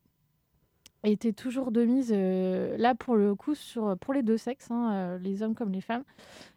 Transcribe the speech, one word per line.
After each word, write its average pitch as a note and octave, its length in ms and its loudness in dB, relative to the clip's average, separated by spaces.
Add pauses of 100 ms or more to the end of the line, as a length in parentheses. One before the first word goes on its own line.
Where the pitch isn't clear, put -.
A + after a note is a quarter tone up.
(1040)
était G#3+ 300 0
toujours B3+ 380 -4
de A#3 120 2
mise, A#3+ 320 2
euh, F#3 640 0
là, A#3 160 4
pour A#3+ 220 0
le G3+ 180 6
coup, C#4+ 220 -4
sur, G#3 420 -4
pour - 160 -4
les C#4 80 2
deux A3+ 160 2
sexes, - 320 -8
hein, A#3 240 0
euh, F#3 240 -2
les G3 240 -4
hommes A3 140 -2
comme A3 160 -4
les F#3+ 100 -4
femmes. A#3+ 220 -6 (540)